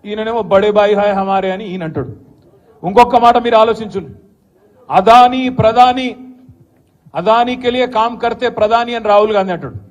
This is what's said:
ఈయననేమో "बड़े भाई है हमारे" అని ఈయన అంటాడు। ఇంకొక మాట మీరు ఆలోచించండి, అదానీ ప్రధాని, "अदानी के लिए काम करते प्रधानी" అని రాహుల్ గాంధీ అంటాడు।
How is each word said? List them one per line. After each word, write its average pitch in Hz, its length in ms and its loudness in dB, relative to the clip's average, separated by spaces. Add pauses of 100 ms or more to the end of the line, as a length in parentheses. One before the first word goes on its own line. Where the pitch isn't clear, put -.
ఈయననేమో 214 360 -6
"बड़े 196 300 2
भाई 208 220 2
है 202 200 0
हमारे" 190 380 -2
అని 202 140 -8
ఈయన 180 180 -10
అంటాడు। 151 320 -10 (720)
ఇంకొక 202 300 2
మాట 240 220 4
మీరు 233 180 0
ఆలోచించండి, 214 560 -2 (800)
అదానీ 247 580 4
ప్రధాని, 247 680 2 (1000)
"अदानी 233 400 0
के 247 160 -4
लिए 254 160 -2
काम 233 300 -4
करते 233 320 -4
प्रधानी" 233 440 0
అని 226 120 -8
రాహుల్ 208 260 4
గాంధీ 190 200 -2
అంటాడు। 143 240 -10 (160)